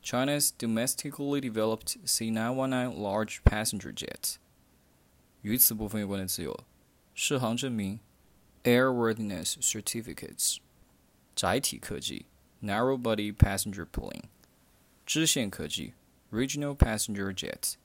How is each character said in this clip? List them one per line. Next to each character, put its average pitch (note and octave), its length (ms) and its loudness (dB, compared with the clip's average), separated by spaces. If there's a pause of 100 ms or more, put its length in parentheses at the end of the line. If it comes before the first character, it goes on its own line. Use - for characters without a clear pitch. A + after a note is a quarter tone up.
China's C#3+ 560 0
domestically C#3 800 0
developed A2 640 0
C A2+ 260 0
nine A2+ 240 0
one C3 160 0
nine B2+ 220 0
large G#2 520 -2
passenger G#2+ 480 2
jet。 - 440 -6 (1040)
与 G#2 140 0
此 - 180 6
部 G#2+ 140 -4
分 G#2+ 120 -2
有 G2+ 80 -4
关 G2 100 -2
的 F#2+ 80 -4
词 - 160 -4
有： A1 220 -6 (500)
适 - 240 0
航 A#2+ 180 2
证 B2+ 140 -2
明， G#2+ 300 -2 (640)
Airworthiness A#2 960 4
Certificates； - 960 -2 (800)
载 G2 240 2
体 - 180 -2
客 - 220 -8
机， - 260 -8 (360)
Narrow A#2+ 380 2
body G#2+ 320 0
passenger G2 540 4
plane； G1+ 380 -8 (840)
支 D#3+ 180 2
线 C3 240 2
客 D#2+ 200 -6
机， - 260 -6 (380)
Regional C#3 440 -2
passenger G2+ 560 2
jet。 - 420 -6 (100)